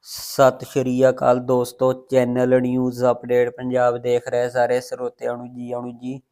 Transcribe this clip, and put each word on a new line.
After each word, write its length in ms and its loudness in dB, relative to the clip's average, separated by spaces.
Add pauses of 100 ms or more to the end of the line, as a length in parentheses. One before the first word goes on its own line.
ਸਤਿ 580 0
ਸ਼੍ਰੀ 440 2
ਅਕਾਲ 320 2
ਦੋਸਤੋ, 500 0 (200)
ਚੈਨਲ 500 2
ਨਿਊਜ਼ 440 -2
ਅਪਡੇਟ 500 2
ਪੰਜਾਬ 420 0
ਦੇਖ 300 -2
ਰਹੇ 220 0
ਸਾਰੇ 320 2
ਸਰੋਤਿਆਂ 560 -8
ਨੂੰ 160 -14
ਜੀ 100 -12
ਆਇਆਂ 180 -6
ਨੂੰ 180 -12
ਜੀ। 200 -10 (120)